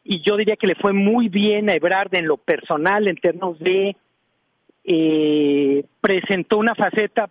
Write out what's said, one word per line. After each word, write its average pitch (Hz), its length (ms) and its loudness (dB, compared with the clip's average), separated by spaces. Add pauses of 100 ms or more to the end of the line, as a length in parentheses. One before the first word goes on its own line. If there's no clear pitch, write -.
y 180 180 -6
yo 208 160 0
diría 214 180 0
que 202 120 -2
le 175 80 0
fue 202 180 0
muy 214 340 2
bien 208 420 0
a 190 40 2
Ebrard 185 420 -2
en 165 120 -2
lo 147 100 0
personal 175 680 -2
en 170 100 -2
términos 175 420 -2
de, 190 360 0 (880)
eh, 151 1000 2 (140)
presentó 196 580 -2
una 220 180 0
faceta 208 560 -2